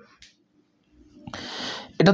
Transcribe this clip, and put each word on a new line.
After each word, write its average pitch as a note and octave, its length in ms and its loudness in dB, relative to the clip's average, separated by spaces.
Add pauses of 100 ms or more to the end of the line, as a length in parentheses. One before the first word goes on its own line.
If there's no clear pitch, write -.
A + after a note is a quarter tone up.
(2000)
এটা F3 120 8